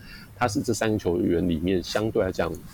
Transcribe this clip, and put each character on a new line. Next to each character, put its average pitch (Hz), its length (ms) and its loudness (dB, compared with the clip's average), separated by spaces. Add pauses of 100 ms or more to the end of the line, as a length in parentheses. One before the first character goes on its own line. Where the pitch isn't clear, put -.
(340)
他 123 140 0
是 123 140 0
这 117 100 0
三 110 180 2
个 107 80 2
球 90 220 0
员 90 260 2
里 85 120 2
面 87 240 2
相 107 280 -2
对 107 140 2
来 92 80 0
讲 85 180 0 (240)